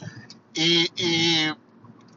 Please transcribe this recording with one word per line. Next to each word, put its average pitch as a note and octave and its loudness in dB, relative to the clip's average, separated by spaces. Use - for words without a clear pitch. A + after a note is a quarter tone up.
Y, E3+ 2
y E3 0